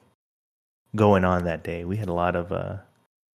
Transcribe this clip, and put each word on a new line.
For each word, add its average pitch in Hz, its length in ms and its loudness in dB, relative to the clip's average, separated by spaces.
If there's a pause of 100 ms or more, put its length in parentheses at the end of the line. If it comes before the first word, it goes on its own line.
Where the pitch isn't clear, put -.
(960)
going 101 280 6
on 90 200 2
that 82 200 -4
day. 85 200 -8
We 92 140 -4
had 104 100 -6
a 87 60 -2
lot 87 200 0
of, 87 160 -4
uh, 92 260 -6 (580)